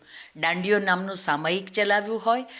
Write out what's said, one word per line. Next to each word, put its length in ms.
દાંડિયો 420
નામનું 380
સામયિક 540
ચલાવ્યું 500
હોય 240